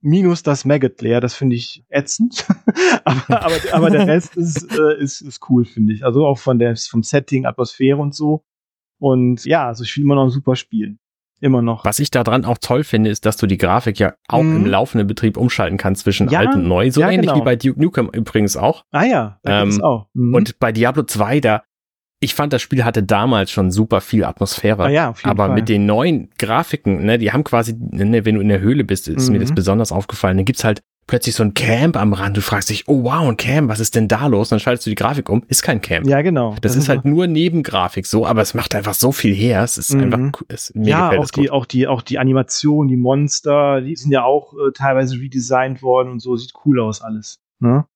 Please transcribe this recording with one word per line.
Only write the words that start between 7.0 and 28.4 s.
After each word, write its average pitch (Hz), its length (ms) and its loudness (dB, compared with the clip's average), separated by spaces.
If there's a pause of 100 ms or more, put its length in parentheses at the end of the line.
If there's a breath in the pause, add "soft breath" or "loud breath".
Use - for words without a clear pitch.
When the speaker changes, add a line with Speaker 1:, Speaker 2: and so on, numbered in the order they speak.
Speaker 1:
Setting, 135 420 -2
Atmosphäre 131 520 0
und 143 180 -4
so. 151 280 -2 (540)
Und 127 480 0
ja, 151 220 0
also 120 160 -8
ich 110 100 -10
finde 143 120 -2
immer 143 100 4
noch 135 100 2
ein 127 60 2
super 131 240 -2
Spiel. 107 420 -8 (440)
Immer 131 200 2
noch. 117 240 -4
Speaker 2:
Was - 140 -2
ich 143 120 -2
da 123 120 0
dran 117 200 0
auch 117 160 -2
toll 131 240 -2
finde, 110 260 0
ist, 104 160 -4
dass 107 120 0
du - 80 -2
die 95 120 2
Grafik 98 420 0
ja 104 140 2 (140)
auch 82 160 0
Speaker 1:
Mhm. 160 140 2
Speaker 2:
im 101 80 4
laufenden 101 420 0
Betrieb 104 300 -2
umschalten 98 400 0
kannst 95 260 -2
zwischen 120 260 2
Speaker 1:
Ja, 156 100 2
Speaker 2:
alt - 160 2
und 87 120 0
neu, 92 240 2
so 139 100 2
Speaker 1:
ja, 180 100 4
Speaker 2:
ähnlich 180 180 2
Speaker 1:
genau. 151 120 2
Speaker 2:
wie 113 40 0
bei 127 100 2
Duke 131 240 -2
Nukem 147 320 0
übrigens 107 460 -2
auch. - 340 0
Speaker 1:
Ah 156 140 0
ja, 131 380 -2
da - 80 -2
geht 101 120 4
Speaker 2:
Ähm, 101 60 2
Speaker 1:
es 104 120 0
auch. 120 320 0
Mhm. 123 200 0
Speaker 2:
und 202 260 0
bei 117 120 0
Diablo 120 320 0
zwei, 107 360 -2
da, 110 240 0 (580)
ich 113 140 -4
fand, 147 160 0
das 127 100 0
Spiel 127 220 0
hatte 117 180 0
damals 104 500 2
schon 92 200 0
super 101 300 0
viel 107 240 0
Atmosphäre. 101 580 -2
Speaker 1:
Ah 110 60 2
ja, 147 220 2
auf - 80 -14
jeden - 100 -2
Speaker 2:
Aber 101 180 2
Speaker 1:
Fall. 95 80 0
Speaker 2:
mit 113 140 0
den 101 160 4
neuen 123 520 0
Grafiken, 107 680 -2
ne, 113 120 2
die 107 140 0
haben 143 140 0
quasi, 113 340 -2
ne, 110 460 0
wenn 110 100 2
du 104 60 0